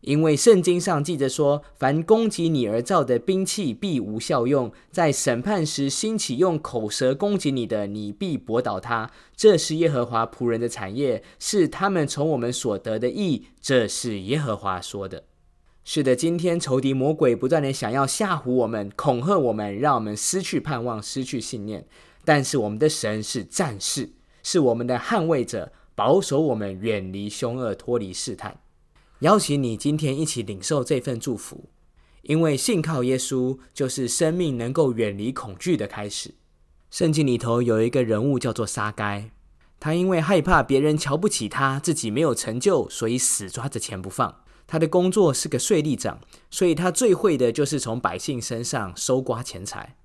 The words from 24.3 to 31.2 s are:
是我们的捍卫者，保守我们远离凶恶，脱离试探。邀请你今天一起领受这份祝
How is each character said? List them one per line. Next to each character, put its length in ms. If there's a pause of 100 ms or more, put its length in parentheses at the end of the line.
是 180
我 140
们 120
的 120
捍 260
卫 180
者， 300 (220)
保 260
守 220
我 120
们 240
远 320
离 200
凶 260
恶， 180
脱 240
离 140
试 240
探。 220 (640)
邀 180
请 240
你 120
今 220
天 220
一 60
起 180
领 200
受 220
这 160
份 180
祝 160